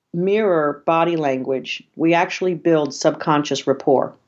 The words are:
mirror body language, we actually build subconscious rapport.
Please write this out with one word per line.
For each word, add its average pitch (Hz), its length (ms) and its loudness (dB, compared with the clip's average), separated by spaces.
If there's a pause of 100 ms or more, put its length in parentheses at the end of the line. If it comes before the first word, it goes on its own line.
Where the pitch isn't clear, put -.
(140)
mirror 175 720 0
body 170 300 2
language, 131 680 -4 (140)
we 165 180 2
actually 180 400 0
build 156 400 0
subconscious 147 720 -2
rapport. 135 480 0 (140)